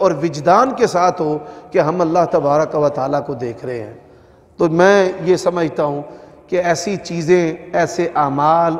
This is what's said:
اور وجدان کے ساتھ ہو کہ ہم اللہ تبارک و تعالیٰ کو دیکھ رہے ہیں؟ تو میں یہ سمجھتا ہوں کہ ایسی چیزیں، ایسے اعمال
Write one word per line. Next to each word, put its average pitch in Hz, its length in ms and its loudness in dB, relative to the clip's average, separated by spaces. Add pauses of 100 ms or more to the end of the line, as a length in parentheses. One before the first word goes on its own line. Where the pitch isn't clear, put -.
اور 190 100 4
وجدان 170 600 2
کے 240 160 0
ساتھ 175 340 0
ہو 151 180 -2 (320)
کہ 190 80 0
ہم 165 220 2
اللہ 165 180 0 (120)
تبارک 147 440 0
و 147 140 2
تعالیٰ 139 380 -4
کو 139 80 -6
دیکھ 120 300 -8
رہے 120 180 -8
ہیں؟ 107 120 -16 (640)
تو 175 120 2
میں 185 520 4
یہ 175 160 2
سمجھتا 170 480 -2
ہوں 143 180 -4 (440)
کہ 180 100 -4
ایسی 175 400 -2
چیزیں، 170 560 0 (200)
ایسے 170 420 0
اعمال 156 640 2